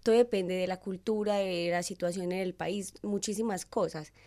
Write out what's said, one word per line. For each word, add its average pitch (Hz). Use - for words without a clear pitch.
todo 226
depende 196
de 185
la 185
cultura, 208
de 180
la 175
situación 180
en 185
el 185
país, 190
muchísimas 208
cosas. -